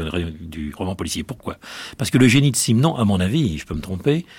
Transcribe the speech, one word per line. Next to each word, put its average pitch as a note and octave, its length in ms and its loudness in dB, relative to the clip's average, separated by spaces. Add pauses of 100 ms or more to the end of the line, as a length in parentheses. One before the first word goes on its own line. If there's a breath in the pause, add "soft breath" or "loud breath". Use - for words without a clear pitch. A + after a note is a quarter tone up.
(400)
du D#2 340 -10
roman F#2 220 -6
policier. - 260 -6
Pourquoi ? - 340 -10 (420 loud breath)
Parce G#2+ 120 -2
que - 80 4
le B2+ 80 8
génie C#3 240 6
de A#2+ 60 0
Simenon, B2+ 400 2
à A#2 80 0
mon G2+ 160 2
avis, G2 380 0
je - 60 -12
peux E2 120 -8
me D2 40 -6
tromper, C#3 460 -2 (120)